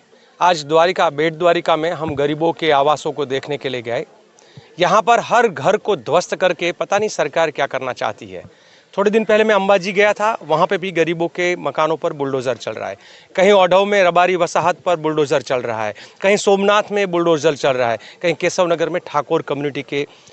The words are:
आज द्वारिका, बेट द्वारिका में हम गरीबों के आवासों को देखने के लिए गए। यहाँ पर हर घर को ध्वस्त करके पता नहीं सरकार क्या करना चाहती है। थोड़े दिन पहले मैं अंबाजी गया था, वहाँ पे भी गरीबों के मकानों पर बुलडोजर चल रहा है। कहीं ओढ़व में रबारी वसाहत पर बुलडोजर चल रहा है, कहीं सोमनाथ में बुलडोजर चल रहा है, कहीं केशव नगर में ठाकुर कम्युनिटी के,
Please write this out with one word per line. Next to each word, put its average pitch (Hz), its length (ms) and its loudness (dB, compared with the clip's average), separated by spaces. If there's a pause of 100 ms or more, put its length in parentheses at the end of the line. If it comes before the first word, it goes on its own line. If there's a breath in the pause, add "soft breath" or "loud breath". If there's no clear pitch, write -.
(420 soft breath)
आज 165 240 0
द्वारिका, 165 440 2
बेट 160 240 -2
द्वारिका 170 420 0
में 160 160 -2
हम 156 240 -6
गरीबों 151 380 -2
के 160 180 -2
आवासों 143 400 2
को 143 140 -6
देखने 135 320 -6
के 135 120 -8
लिए 127 120 -6
गए। 120 240 -6 (760 loud breath)
यहाँ 175 220 4
पर 226 180 4
हर 220 280 2
घर 165 300 0
को 202 180 -2
ध्वस्त 147 400 -2
करके 175 360 -2
पता 175 260 -4
नहीं 208 120 -2
सरकार 160 420 -2
क्या 143 140 -2
करना 131 280 -6
चाहती 117 320 -6
है। 92 180 -14 (540 soft breath)
थोड़े 202 140 2
दिन 220 140 2
पहले 214 180 4
मैं 220 120 2
अंबाजी 196 360 2
गया 202 220 2
था, 214 300 -2
वहाँ 156 240 2
पे 202 100 -2
भी 185 140 -6
गरीबों 165 360 0
के 180 280 -2
मकानों 156 420 -2
पर 165 160 -6
बुलडोजर 135 420 -4
चल 113 160 -10
रहा 107 180 -8
है। 98 60 -10 (400 loud breath)
कहीं 190 160 6
ओढ़व 185 340 6
में 202 180 2
रबारी 180 320 4
वसाहत 170 440 0
पर 180 160 0
बुलडोजर 151 460 0
चल 127 180 -2
रहा 113 260 -6
है, 104 80 -6 (280 loud breath)
कहीं 196 160 4
सोमनाथ 202 540 2
में 202 200 -2
बुलडोजर 165 440 2
चल 143 160 0
रहा 123 200 0
है, 110 60 -2 (240 loud breath)
कहीं 175 120 0
केशव 175 340 0
नगर 165 220 0
में 170 180 -4
ठाकुर 151 340 -2
कम्युनिटी 143 400 -6
के, 139 260 -6 (260 soft breath)